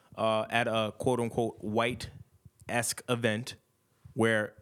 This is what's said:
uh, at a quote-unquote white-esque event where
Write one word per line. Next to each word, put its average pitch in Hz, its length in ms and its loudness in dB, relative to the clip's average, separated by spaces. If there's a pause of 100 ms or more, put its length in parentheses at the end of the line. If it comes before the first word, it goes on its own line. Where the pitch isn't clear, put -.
(160)
uh, 110 320 2
at 117 200 2
a 110 280 0
quote-unquote 120 640 0
white-esque - 1500 -4
event 117 480 -2 (560)
where 110 500 2